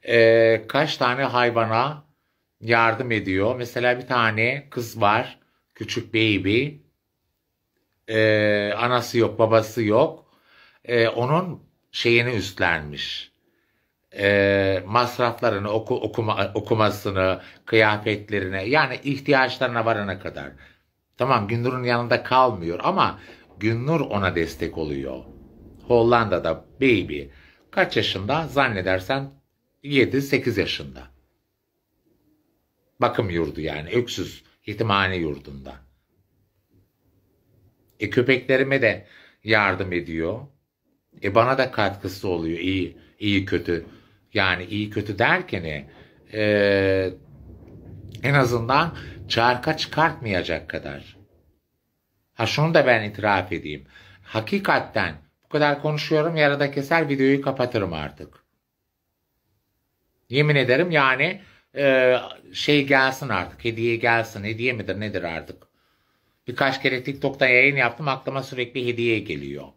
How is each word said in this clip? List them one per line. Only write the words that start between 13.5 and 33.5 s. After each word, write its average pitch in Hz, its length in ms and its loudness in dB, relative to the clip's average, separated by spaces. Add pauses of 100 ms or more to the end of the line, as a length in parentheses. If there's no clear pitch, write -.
E, 98 680 2
masraflarını, 113 840 0
oku-, 113 320 -2
okuma-, 101 520 -2
okumasını, 101 880 0 (240)
kıyafetlerine, 104 1000 0
yani 127 400 0
ihtiyaçlarına 131 840 0
varana 104 340 -2
kadar. 71 320 -12 (680)
Tamam, 123 300 2
Günnur'un 123 360 -2
yanında 120 400 0
kalmıyor 95 600 2
ama 160 360 0 (400)
Günnur 120 400 0
ona 95 360 -2
destek 82 420 -4
oluyor. 69 460 -6 (640)
Hollanda'da 113 800 2 (160)
baby. 82 400 2 (500)
Kaç 180 260 0
yaşında? 113 500 -2
Zannedersem 123 840 -2 (520)
yedi, 139 380 2
sekiz 123 360 -2
yaşında. 71 500 -6 (1900)
Bakım 113 280 0
yurdu 80 320 -2